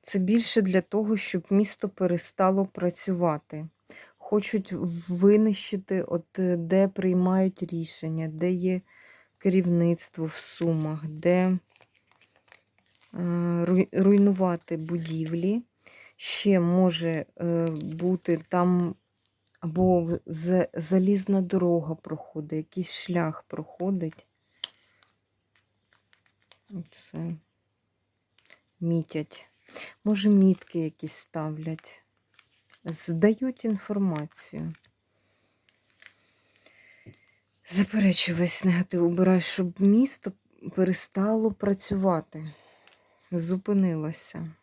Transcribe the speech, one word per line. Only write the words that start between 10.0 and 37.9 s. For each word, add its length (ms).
в 80
Сумах, 720
де, 320
е, 200
руй-, 260
руйнувати 840
будівлі. 840
Ще 440
може, 680
е, 260
бути 680
там 460
або 420
в-, 240
з-, 480
залізна 680
дорога 540
проходить, 600
якийсь 360
шлях 540
проходить. 800
Оце. 680
Мітять. 680
Може, 260
мітки 500
якісь 340
ставлять. 880
Здають 800
інформацію. 1080
Заперечую 640